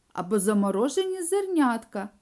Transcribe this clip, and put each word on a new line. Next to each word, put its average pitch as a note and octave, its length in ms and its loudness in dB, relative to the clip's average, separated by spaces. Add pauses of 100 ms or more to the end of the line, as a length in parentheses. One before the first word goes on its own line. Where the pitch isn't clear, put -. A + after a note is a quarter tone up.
(140)
або F#3 260 -2
заморожені G#3+ 840 0
зернятка. C#4+ 880 0 (120)